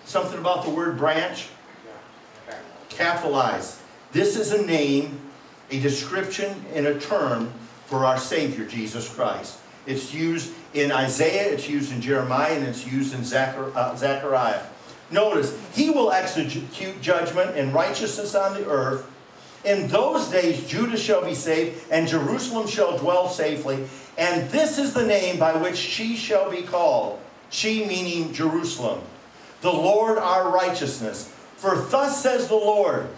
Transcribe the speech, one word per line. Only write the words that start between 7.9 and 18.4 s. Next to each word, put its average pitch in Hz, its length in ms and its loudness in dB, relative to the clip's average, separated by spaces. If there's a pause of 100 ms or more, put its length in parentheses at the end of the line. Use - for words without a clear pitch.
our 131 140 4
Savior, 139 460 -2
Jesus 117 440 -6
Christ. 101 500 -4 (280)
It's 135 260 -6
used 165 400 -2 (220)
in 143 180 2
Isaiah, 160 580 2
it's 143 180 -4
used 143 240 -2
in 123 80 -4
Jeremiah, 135 520 0
and 143 140 -2
it's 117 200 -8
used 131 280 -2
in 120 100 -6
Zachar-, 131 500 -2
uh, 120 220 -2
Zechariah. 131 640 0 (500)
Notice, 175 420 2 (220)
"He 302 160 2
will 240 220 4
execute 185 880 -4
judgment 175 560 0
and 135 160 0
righteousness 202 640 -2
on 196 200 2